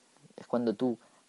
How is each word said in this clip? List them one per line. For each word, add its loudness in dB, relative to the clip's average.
es -18
cuando 0
tú 0